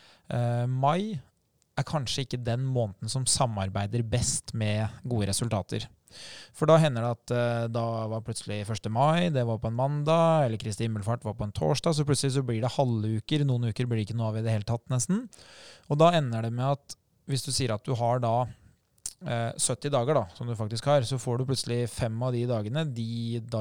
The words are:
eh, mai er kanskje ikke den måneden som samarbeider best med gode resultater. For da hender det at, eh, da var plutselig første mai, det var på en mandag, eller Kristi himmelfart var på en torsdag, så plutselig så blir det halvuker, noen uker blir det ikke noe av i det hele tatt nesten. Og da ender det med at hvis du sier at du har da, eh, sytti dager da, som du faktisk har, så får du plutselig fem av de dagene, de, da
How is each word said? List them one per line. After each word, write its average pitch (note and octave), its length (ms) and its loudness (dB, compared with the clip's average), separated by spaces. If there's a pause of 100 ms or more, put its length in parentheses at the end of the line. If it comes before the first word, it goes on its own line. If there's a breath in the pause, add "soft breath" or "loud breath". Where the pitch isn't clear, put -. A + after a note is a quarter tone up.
(300 soft breath)
eh, A#2+ 380 0
mai D3+ 500 0 (600)
er C3 60 0
kanskje C#3 420 -2
ikke B2 180 -6
den A#2+ 240 0
måneden A2+ 420 -2
som B2+ 160 -2
samarbeider G2+ 800 0
best - 500 -2
med G#2+ 360 0 (180)
gode A2 220 0
resultater. A2 580 -2 (680 loud breath)
For - 120 -2
da D#3+ 120 8
hender C#3 240 4
det A#2+ 100 0
at, - 200 -6
eh, A#2+ 360 0
da A2+ 400 -2
var A2 140 -4
plutselig G#2 440 -6
første G#2+ 260 -6
mai, D#3+ 380 4
det B2+ 160 2
var A2+ 140 -2
på B2 80 -4
en A#2 80 -2
mandag, D3+ 680 4
eller A2 120 0
Kristi G#2+ 300 -4
himmelfart A2 360 -2
var G#2 120 -4
på G#2+ 80 -6
en G#2 80 -4
torsdag, D#3 440 0
så D3 100 2
plutselig C#3 300 2
så C#3 100 2
blir A2+ 160 -2
det A#2+ 100 0
halvuker, A#2 720 0
noen A#2+ 260 2
uker B2 160 -2
blir A#2 160 0
det G2+ 60 -4
ikke A2 80 -6
noe A2+ 120 0
av A2 80 -2
i A2 40 -2
det A2+ 100 0
hele G#2+ 120 2
tatt A#2 260 -4
nesten. F3+ 380 0 (640 loud breath)
Og D3 80 0
da E3 140 8
ender B2 320 0
det A#2 100 -2
med A#2+ 180 -2
at - 240 -6 (320)
hvis C3+ 160 -2
du C#3 80 -6
sier B2 220 0
at G#2 100 -6
du C3+ 120 -2
har A#2+ 240 0
da, A#2+ 260 2 (800 soft breath)
eh, A#2 320 -2
sytti C3+ 320 -2
dager C3+ 240 2
da, A#2+ 120 2 (100)
som A#2+ 120 -8
du A#2 80 -4
faktisk A2 300 -6
har, C#3+ 160 4
så B2+ 180 -2
får A#2 200 -2
du B2+ 60 0
plutselig A#2+ 440 -2
fem A2+ 340 -4
av C3 80 0
de A#2+ 140 0
dagene, A#2+ 480 -2
de, A#2 480 -4
da A2+ 200 -4